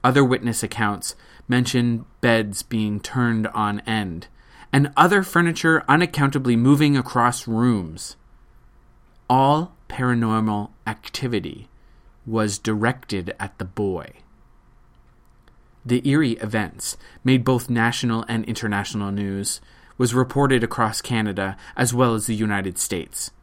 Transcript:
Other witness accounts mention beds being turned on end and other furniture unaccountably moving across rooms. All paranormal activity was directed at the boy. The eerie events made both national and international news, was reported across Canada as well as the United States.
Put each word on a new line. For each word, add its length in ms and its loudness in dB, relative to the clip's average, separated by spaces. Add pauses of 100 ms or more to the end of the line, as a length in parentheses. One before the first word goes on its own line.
Other 200 6
witness 400 0
accounts 520 -4 (320)
mention 580 0 (160)
beds 420 2
being 360 -2
turned 480 -2
on 340 -2
end 460 -6 (460)
and 240 4
other 240 6
furniture 680 2
unaccountably 680 4
moving 420 6
across 500 0
rooms. 680 -2 (1120)
All 460 2 (140)
paranormal 840 0 (160)
activity 800 -8 (560)
was 340 -2
directed 800 -2
at 180 -10
the 60 -10
boy. 480 -6 (1700)
The 200 2
eerie 280 2
events 640 -6 (260)
made 220 2
both 240 0
national 580 0
and 160 -4
international 680 -4
news, 480 -6 (360)
was 160 2
reported 480 2
across 400 -2
Canada 540 -4 (220)
as 160 0
well 220 2
as 100 -4
the 100 -2
United 420 -2
States. 540 -8 (120)